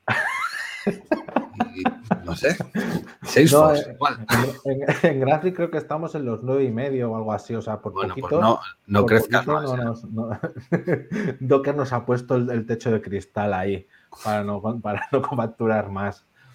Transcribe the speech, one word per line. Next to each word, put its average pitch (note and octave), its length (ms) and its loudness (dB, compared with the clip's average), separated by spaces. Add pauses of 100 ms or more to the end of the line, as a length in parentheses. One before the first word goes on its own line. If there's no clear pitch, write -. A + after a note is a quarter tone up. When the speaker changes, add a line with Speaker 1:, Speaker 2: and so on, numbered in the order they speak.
Speaker 1:
<laughs> - 1300 -4 (920)
Speaker 2:
No E2 60 -4
sé. D#3+ 200 2 (340)
Speaker 1:
<laughs> - 340 -8
Speaker 2:
Salesforce, D3 640 6
Speaker 1:
No, - 60 -12
eh, - 40 -14
Speaker 2:
igual. A#2+ 300 -2 (400)
Speaker 1:
en, C3+ 160 -2
en, D3+ 300 2
en C3+ 80 -2
Graphic D3+ 360 2
creo E3+ 160 -2
que D#3+ 60 -4
estamos D#3 380 -6
en D3 100 -4
los A2+ 180 -4
nueve C3+ 200 2
y B2 80 0
medio B2 400 -2
o A2 60 -4
algo A2 160 -2
así, G#2 220 -6
o A2 60 -4
sea, G#2 200 -6
por G2+ 120 -8
Speaker 2:
Bueno, G2 200 -4
pues C3 100 -8
Speaker 1:
poquito, G2 180 2
Speaker 2:
no, A2+ 180 6 (280)
no G2+ 140 6
Speaker 1:
por A#2 80 4
Speaker 2:
crezcas A2+ 360 4
Speaker 1:
poquito D3 80 0
Speaker 2:
más, D3+ 100 0
Speaker 1:
no B2+ 180 -2
Speaker 2:
¿eh? A#2+ 40 -2
Speaker 1:
nos, A#2 200 -4
no. A2 240 -6 (1120)
<laughs> - 0 -
Docker C#3 360 2
nos C3+ 180 0
ha A#2+ 120 -2
puesto B2 300 0
el, B2 140 2
el A2+ 160 -2
techo A2+ 260 -2
de G#2+ 100 2
cristal G2 520 -4
ahí F#2+ 340 -2 (360)
para G#2+ 200 0
no, G2+ 180 -4 (200)
para G#2 300 -4
no - 120 2
<laughs> - 120 -4
facturar A2+ 540 0
más. G2 360 -6 (300)